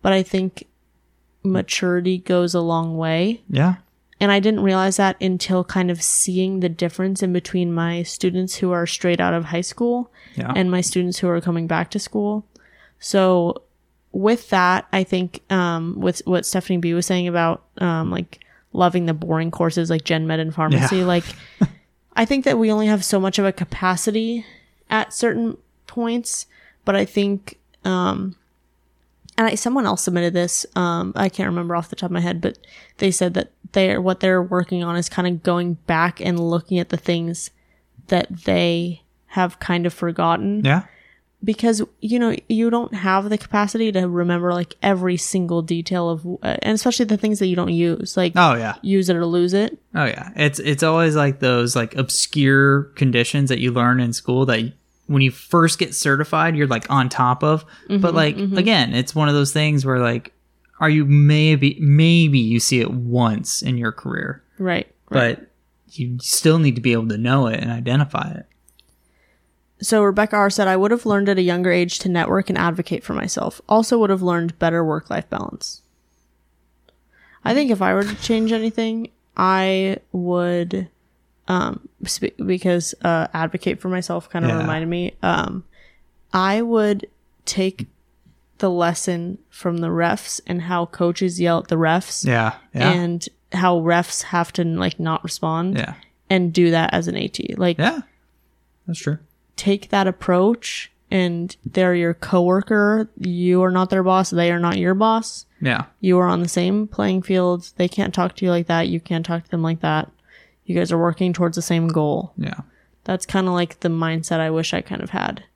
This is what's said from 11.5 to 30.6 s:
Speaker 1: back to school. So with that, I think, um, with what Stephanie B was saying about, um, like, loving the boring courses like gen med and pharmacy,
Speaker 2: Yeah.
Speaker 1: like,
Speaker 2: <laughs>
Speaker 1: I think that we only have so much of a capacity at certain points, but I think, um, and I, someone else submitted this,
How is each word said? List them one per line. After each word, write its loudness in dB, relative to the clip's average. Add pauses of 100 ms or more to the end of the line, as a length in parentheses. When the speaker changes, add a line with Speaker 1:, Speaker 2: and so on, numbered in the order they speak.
Speaker 1:
back -2
to -4
school. -4 (540)
So 2 (500)
with 0
that, 2
I 2
think, -4 (100)
um, 0
with -2
what 0
Stephanie -2
B 0
was 0
saying 0
about, 0 (140)
um, 0
like, -8 (320)
loving 2
the 0
boring -2
courses -2
like 0
gen -2
med -2
and -4
pharmacy, 2
Speaker 2:
Yeah. 2
Speaker 1:
like, 2 (360)
Speaker 2:
<laughs> -4
Speaker 1:
I 2
think 0
that 2
we 4
only 2
have 2
so 2
much 0
of 2
a 2
capacity -2 (440)
at -2
certain -2 (300)
points, -4 (400)
but 2
I 2
think, -4 (260)
um, -2 (1000)
and 2
I, 0
someone -2
else -2
submitted 0
this, -2 (120)